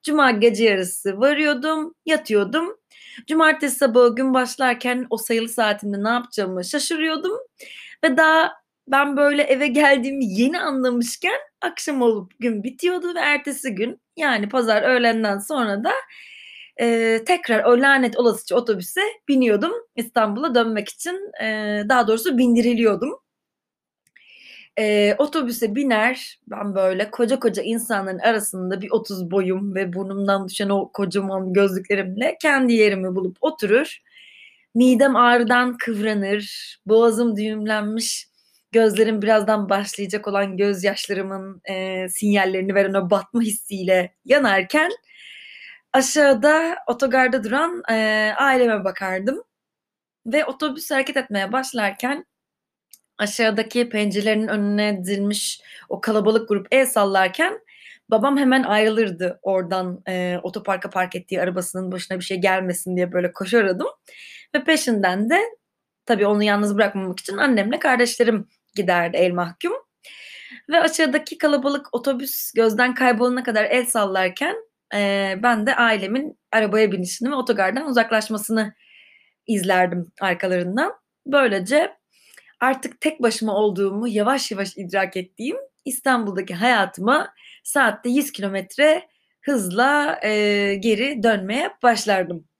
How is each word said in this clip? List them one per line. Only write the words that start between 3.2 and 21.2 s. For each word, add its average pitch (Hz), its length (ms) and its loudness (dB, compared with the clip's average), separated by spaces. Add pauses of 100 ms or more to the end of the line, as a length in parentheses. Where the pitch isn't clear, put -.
Cumartesi 302 500 2
sabahı 240 380 6
gün 262 200 0
başlarken 247 760 0
o 220 60 -2
sayılı 233 320 -2
saatimde 208 560 -2
ne 214 40 0
yapacağımı 202 560 -4
şaşırıyordum. 320 680 -4 (720)
Ve 262 120 2
daha 320 360 4 (360)
ben 277 280 2
böyle 285 260 4
eve 277 240 2
geldiğimi 277 580 2
yeni 226 360 0
anlamışken 262 760 -2 (220)
akşam 302 420 -4
olup 208 380 0
gün 220 220 -2
bitiyordu 349 520 -4
ve 339 60 -4
ertesi 285 540 -2
gün, 220 260 -6 (160)
yani 240 320 0
pazar 220 340 2
öğlenden 226 560 2
sonra 220 460 -2
da, 381 80 0 (880)
e, 226 460 2
tekrar 339 380 2
o 240 160 6
lanet 269 380 4
olasıca 247 380 -2
otobüse 233 440 -2 (280)
biniyordum. 254 440 2 (240)
İstanbul'a 233 580 -2
dönmek 220 340 0
için, 381 420 -10 (120)